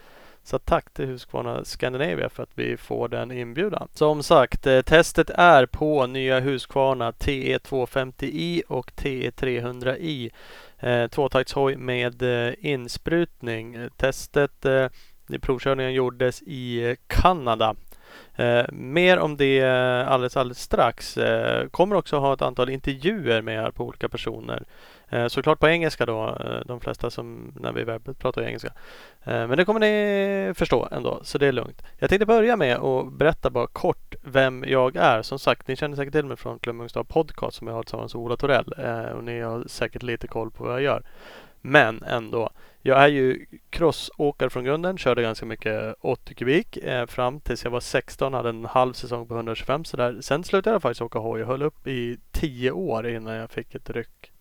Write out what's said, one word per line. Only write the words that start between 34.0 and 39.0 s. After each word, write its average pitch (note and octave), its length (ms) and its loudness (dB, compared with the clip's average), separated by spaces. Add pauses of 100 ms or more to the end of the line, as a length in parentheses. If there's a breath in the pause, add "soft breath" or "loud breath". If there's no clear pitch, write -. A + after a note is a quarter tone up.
vem C3 440 2
jag C3 300 2
är. C#3 260 4
Som C3+ 160 -8
sagt, - 300 0
ni C3 80 -2
känner D3 200 -4
säkert C#3 160 -6
till D3+ 140 2
mig B2 100 -8
från A#2 220 -10
Klubb A#2 180 -6
Mungstad A#2 280 -6
Podcast - 520 0
som A2+ 120 -10
jag A2+ 60 -6
har A2+ 80 -6
tillsammans A2+ 320 -8
med A#2+ 80 -8
Ola A#2+ 140 -2
Torell. B2+ 420 2
Eh, A#2 380 -6